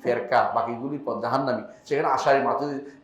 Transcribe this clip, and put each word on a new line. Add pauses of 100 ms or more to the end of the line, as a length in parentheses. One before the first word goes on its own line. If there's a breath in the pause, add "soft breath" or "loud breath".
ফেরকা,
বাকিগুলি
পথ
জাহান্নামী, (240 loud breath)
সেখানে
আশারি
মাতুরিদি (120)